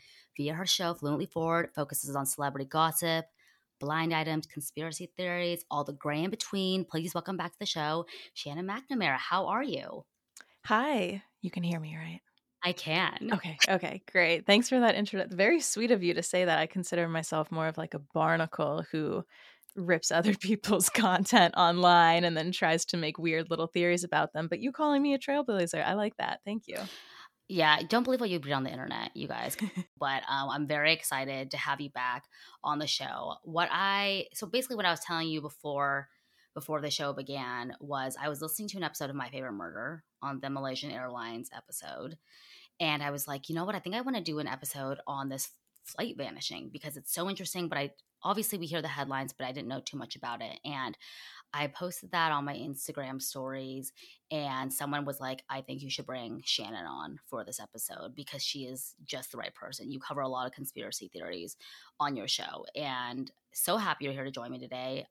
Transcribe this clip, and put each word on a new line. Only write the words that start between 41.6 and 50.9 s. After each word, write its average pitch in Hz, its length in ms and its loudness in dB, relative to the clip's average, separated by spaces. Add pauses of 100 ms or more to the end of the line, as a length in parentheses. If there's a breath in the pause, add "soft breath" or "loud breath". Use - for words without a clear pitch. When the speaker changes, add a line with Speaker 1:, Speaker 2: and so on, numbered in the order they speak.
Speaker 1:
And 151 220 0
I 143 80 -2
was 143 180 -6
like, 139 200 -8
"You 160 60 -2
know 165 100 -2
what? 202 100 -2
I 190 40 -4
think 180 160 -8
I 233 60 -2
wanna 254 200 -2
do 160 180 -4
an 147 100 -4
episode 135 580 -6
on 139 220 -4
this 135 220 -6 (340)
flight - 320 -6
vanishing - 560 -8
because 143 240 -10
it's - 180 -6
so 180 160 -2
interesting, 180 380 -4
but 151 100 -2
I, 143 140 -2 (300)
obviously 202 360 0
we 165 80 -4
hear 156 160 -2
the 156 60 -2
headlines, 135 440 -4
but 131 140 -8
I 131 60 -6
didn't 135 160 -8
know 131 120 -6
too - 160 -10
much 123 200 -10
about 120 260 -6
it." - 220 -10
And 135 340 -6 (540 loud breath)